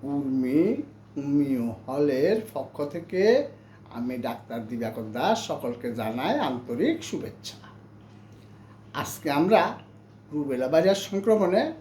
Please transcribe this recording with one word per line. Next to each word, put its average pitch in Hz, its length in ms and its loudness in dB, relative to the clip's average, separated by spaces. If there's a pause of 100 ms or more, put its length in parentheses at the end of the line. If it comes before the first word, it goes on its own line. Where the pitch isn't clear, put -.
(100)
উর্মি 135 500 2 (540)
হোমিও 139 520 2 (180)
হলের 147 520 2 (180)
পক্ষ - 220 -10 (180)
থেকে 185 280 -2 (760)
আমি 123 180 -4 (120)
ডাক্তার 117 340 -8 (100)
দিবাকর 113 360 -6 (100)
দাস 185 200 2 (120)
সকলকে 127 400 -6 (120)
জানাই 123 340 -2 (160)
আন্তরিক 131 460 -2 (120)
শুভেচ্ছা। - 500 -10 (1400)
আজকে - 260 -8 (100)
আমরা 185 220 6 (720)
রুবেলা 135 400 -2
ভাইরাস 190 360 6
সংক্রমণে 196 540 2 (180)